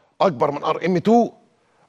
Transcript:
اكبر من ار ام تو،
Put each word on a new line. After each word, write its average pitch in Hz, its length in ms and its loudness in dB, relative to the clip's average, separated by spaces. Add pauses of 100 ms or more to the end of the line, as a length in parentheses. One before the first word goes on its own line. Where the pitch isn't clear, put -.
(220)
اكبر 147 300 0
من 143 120 -8
ار 156 220 -4
ام 180 120 0
تو، 220 340 2 (580)